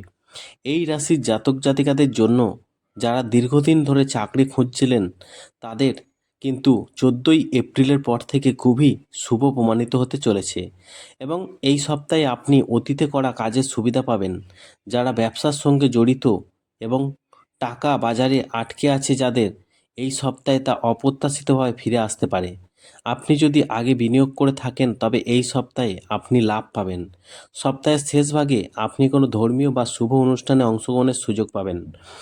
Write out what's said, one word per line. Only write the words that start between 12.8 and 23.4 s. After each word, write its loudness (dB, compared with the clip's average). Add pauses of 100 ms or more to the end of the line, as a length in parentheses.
করা -2
কাজের -2
সুবিধা -2
পাবেন। -2 (540)
যারা -2
ব্যবসার -2
সঙ্গে 2
জড়িত 2 (560)
এবং -2 (580)
টাকা -4
বাজারে 0 (140)
আটকে -6
আছে 0
যাদের, 0 (480)
এই -6
সপ্তাহে -2
তা -2 (100)
অপ্রত্যাশিতভাবে 0
ফিরে -2
আসতে -2
পারে। -4 (540)
আপনি -2
যদি 2 (100)